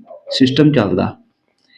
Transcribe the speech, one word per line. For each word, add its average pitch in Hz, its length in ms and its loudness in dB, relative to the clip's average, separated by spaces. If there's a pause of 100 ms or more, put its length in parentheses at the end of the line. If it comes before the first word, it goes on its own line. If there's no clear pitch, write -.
(320)
ਸਿਸਟਮ 143 400 2
ਚੱਲਦਾ। 95 460 -2 (600)